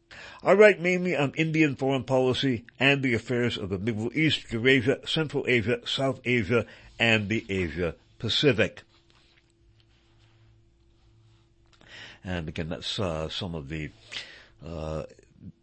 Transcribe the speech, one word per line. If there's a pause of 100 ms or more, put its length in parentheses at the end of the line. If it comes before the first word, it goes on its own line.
(420)
I
write
mainly
on
Indian
foreign
policy (120)
and
the
affairs
of
the
Middle
East,
Eurasia,
Central
Asia,
South
Asia, (320)
and
the
Asia (240)
Pacific." (3500)
And
again,
that's,
uh,
some
of
the, (720)
uh, (580)